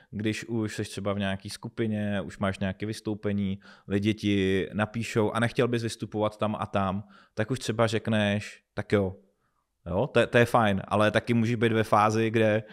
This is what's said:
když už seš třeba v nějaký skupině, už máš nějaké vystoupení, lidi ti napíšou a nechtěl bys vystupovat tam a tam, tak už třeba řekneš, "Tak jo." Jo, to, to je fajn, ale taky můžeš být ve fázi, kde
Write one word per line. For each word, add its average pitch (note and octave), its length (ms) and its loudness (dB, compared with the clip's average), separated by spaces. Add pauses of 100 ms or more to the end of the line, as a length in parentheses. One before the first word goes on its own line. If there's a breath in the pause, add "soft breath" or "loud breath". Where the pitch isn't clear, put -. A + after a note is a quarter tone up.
(120)
když G#2+ 340 -4
už A2+ 300 -4
seš G#2 140 -4
třeba G2 240 -4
v G2+ 60 -4
nějaký G2 300 -4
skupině, G#2+ 720 -4
už D#2+ 180 -10
máš F#2+ 200 -2
nějaké F#2+ 260 -4
vystoupení, G2+ 720 -4 (280 loud breath)
lidi G2+ 260 0
ti G2 600 2
napíšou G#2+ 580 -2
a A2+ 80 -2
nechtěl A#2 280 2
bys A#2+ 160 -2
vystupovat G#2+ 540 -4
tam G#2+ 220 -2
a G2+ 60 -6
tam, G2 380 -2 (300 soft breath)
tak - 180 -4
už B2+ 80 -2
třeba A2+ 280 0
řekneš, G#2+ 760 -2 (100)
"Tak - 180 -10
jo." G2 240 2 (720)
Jo, F#2 220 0
to, A#2 200 2
to - 100 2
je A#2+ 80 8
fajn, G#2+ 420 2
ale G#2 240 2
taky A2 220 0
můžeš A#2 220 2
být A2 160 2
ve A2 120 2
fázi, A2 460 2
kde A2 440 2